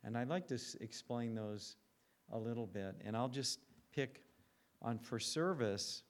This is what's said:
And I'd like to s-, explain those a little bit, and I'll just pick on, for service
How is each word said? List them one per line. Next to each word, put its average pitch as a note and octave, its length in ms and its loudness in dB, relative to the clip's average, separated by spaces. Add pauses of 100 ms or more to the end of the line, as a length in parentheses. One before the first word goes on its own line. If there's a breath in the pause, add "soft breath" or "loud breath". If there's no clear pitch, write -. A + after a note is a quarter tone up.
And A2+ 140 -2
I'd B2 100 0
like F3+ 200 0
to C3 60 0
s-, - 260 -4
explain A#2 540 -2
those G#2 420 -4 (560 soft breath)
a A2 60 0
little A#2 280 0
bit, G2 380 -2
and G#2+ 120 0
I'll B2 120 4
just B2+ 320 0 (340)
pick C3+ 280 0 (600 soft breath)
on, A2+ 160 2
for A2+ 200 -2
service C3+ 920 2